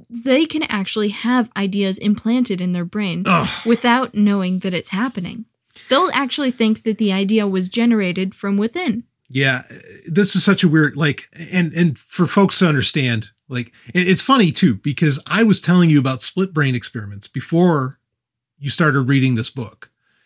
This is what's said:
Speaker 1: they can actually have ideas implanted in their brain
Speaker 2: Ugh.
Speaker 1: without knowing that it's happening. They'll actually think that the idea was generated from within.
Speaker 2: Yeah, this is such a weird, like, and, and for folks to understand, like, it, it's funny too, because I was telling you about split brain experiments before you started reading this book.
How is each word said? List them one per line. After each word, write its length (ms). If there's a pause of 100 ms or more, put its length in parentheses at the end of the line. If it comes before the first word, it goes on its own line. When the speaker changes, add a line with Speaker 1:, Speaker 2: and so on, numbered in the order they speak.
(100)
Speaker 1:
they 360
can 180
actually 460
have 460
ideas 420
implanted 640
in 120
their 120
brain 420
Speaker 2:
Ugh. 220 (160)
Speaker 1:
without 500
knowing 460
that 140
it's 160
happening. 560 (420)
They'll 260
actually 360
think 340
that 140
the 140
idea 340
was 220
generated 640
from 220
within. 480 (240)
Speaker 2:
Yeah, 340 (440)
this 300
is 80
such 180
a 60
weird, 280
like, 320 (240)
and, 200
and 260
for 300
folks 320
to 80
understand, 600 (200)
like, 240 (200)
it, 160
it's 140
funny 300
too, 240
because 500
I 160
was 180
telling 300
you 80
about 240
split 320
brain 220
experiments 520
before 680 (600)
you 120
started 320
reading 320
this 160
book. 400 (360)